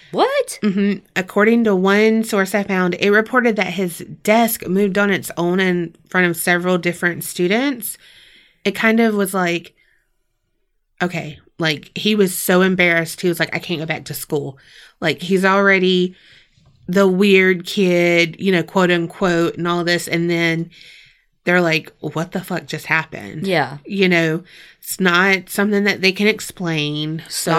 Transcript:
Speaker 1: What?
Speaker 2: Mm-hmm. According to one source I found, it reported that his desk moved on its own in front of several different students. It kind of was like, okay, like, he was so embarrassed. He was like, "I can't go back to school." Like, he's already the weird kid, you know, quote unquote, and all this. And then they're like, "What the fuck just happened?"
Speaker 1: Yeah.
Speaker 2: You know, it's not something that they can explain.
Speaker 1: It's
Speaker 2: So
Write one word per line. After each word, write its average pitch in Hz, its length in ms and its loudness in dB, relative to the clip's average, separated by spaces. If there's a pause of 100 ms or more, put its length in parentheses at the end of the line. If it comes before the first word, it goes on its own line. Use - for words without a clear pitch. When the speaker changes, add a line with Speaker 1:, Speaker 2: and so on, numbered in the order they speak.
(120)
Speaker 1:
What? 494 520 0
Speaker 2:
Mm-hmm. 202 420 0 (100)
According 208 500 2
to 208 100 4
one 208 480 4
source 196 320 -2
I 202 80 0
found, 185 320 0
it 202 160 0
reported 220 460 2
that 180 160 -4
his 180 260 -4 (240)
desk 226 440 2
moved 190 300 0
on 202 140 2
its 165 260 -4
own 175 220 0
in 180 360 0 (140)
front 180 180 2
of 170 80 -2
several 180 420 0
different 170 460 -4
students. 226 720 -4 (680)
It 202 100 0
kind 226 240 2
of 226 160 2
was 196 180 -2
like, 170 420 -4 (1300)
okay, 170 380 -6 (200)
like, 156 380 -4
he 214 180 0
was 190 200 0
so 185 260 2
embarrassed. 175 600 0
He 185 80 -2
was 165 100 -2
like, 165 160 -2
"I 165 40 -6
can't 165 200 -6
go 160 60 -8
back 160 200 -8
to 147 80 -12
school." 139 440 -8 (420)
Like, 156 220 -2
he's 185 240 0
already 185 680 2 (720)
the 196 200 4
weird 190 580 4
kid, 175 760 2
you 190 120 0
know, 170 120 2
quote 175 280 0
unquote, 170 640 0
and 170 100 -4
all 175 160 0
this. 170 240 -2
And 170 220 -2
then 165 400 -2 (760)
they're 180 160 2
like, 160 380 -2
"What 160 320 -6
the 185 120 -6
fuck 170 240 -6
just - 180 -10
happened?" 156 600 -6
Speaker 1:
Yeah. 143 380 -2
Speaker 2:
You 196 220 0
know, 165 360 0 (360)
it's - 200 -12
not 185 500 2
something 202 360 0
that 202 160 -2
they 185 100 2
can 202 160 -2
explain. 156 960 -4
Speaker 1:
It's - 100 -14
Speaker 2:
So - 240 -4